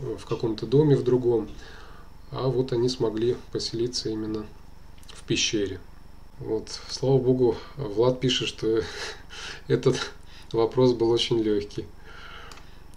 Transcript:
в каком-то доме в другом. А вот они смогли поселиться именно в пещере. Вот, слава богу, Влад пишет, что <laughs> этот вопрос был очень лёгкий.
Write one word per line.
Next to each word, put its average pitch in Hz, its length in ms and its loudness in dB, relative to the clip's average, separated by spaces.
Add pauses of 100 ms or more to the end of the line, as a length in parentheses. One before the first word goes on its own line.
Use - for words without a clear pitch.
(180)
в - 80 -14
каком-то 113 400 -2
доме 139 300 6
в 120 80 2
другом. 120 460 4 (840)
А 127 160 -2
вот 127 240 0
они 123 180 2
смогли 113 460 0 (160)
поселиться 117 580 -2
именно 107 360 -4 (600)
в - 160 -16
пещере. 101 560 0 (600)
Вот, 110 300 -4 (200)
слава 135 280 4
богу, 123 380 6 (200)
Влад 120 440 2
пишет, 123 280 2
что 110 340 0 (420)
<laughs> - 440 -12
этот 131 300 4 (540)
вопрос 123 420 6
был 113 180 4
очень 117 300 2
лёгкий. 104 440 0 (1120)